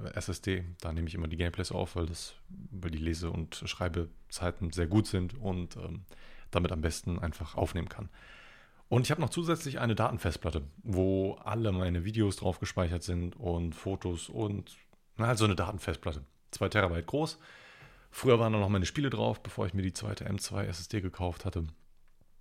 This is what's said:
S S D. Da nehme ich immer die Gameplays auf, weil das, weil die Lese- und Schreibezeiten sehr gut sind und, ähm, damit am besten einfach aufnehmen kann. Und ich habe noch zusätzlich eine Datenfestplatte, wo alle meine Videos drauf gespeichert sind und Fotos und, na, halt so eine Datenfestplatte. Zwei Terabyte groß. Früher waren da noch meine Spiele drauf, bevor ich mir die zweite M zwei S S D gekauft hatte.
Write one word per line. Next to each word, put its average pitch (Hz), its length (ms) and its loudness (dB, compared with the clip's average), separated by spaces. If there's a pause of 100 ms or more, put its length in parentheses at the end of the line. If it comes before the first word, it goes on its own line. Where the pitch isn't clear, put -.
(140)
S - 160 -4
S 87 120 -4
D. 92 220 0 (160)
Da 82 140 -4
nehme 82 160 -2
ich 82 40 -10
immer 85 140 -2
die 80 80 -4
Gameplays 87 380 -2
auf, 92 240 -2
weil 85 80 2
das, - 300 -8 (360)
weil 90 180 -4
die 80 100 -4
Lese- 82 320 0
und 82 340 -6
Schreibezeiten 87 1080 -4
sehr 87 160 0
gut 104 200 4
sind 90 300 -2
und, 90 380 -4
ähm, 87 300 -8 (480)
damit 87 200 2
am 80 80 -2
besten 82 360 -2
einfach 80 380 -4
aufnehmen 82 320 0
kann. - 220 -10 (800)
Und 127 140 6
ich 143 80 2
habe 156 100 2
noch 127 80 2
zusätzlich 160 500 -2
eine 117 160 4
Datenfestplatte, 92 680 0 (200)
wo 95 520 4
alle 110 360 0
meine 90 320 2
Videos 104 320 2
drauf 95 240 0
gespeichert 87 440 0
sind 87 340 -2
und 85 360 -2
Fotos 90 540 -4
und, 101 480 -4 (400)
na, 110 120 2
halt 120 100 4
so 107 80 6
eine 101 100 6
Datenfestplatte. 87 720 -2 (260)
Zwei - 160 0
Terabyte 87 400 2
groß. 156 320 0 (720)
Früher 123 280 6
waren 113 140 6
da 107 80 6
noch 98 80 6
meine 98 180 6
Spiele 139 240 0
drauf, 113 320 0
bevor - 240 -4
ich 87 80 -2
mir 98 80 2
die 92 120 0
zweite 104 320 -6
M 98 140 -2
zwei 101 260 -4
S 87 160 -6
S - 80 -12
D 110 100 0
gekauft 90 460 -4
hatte. 87 220 -2 (720)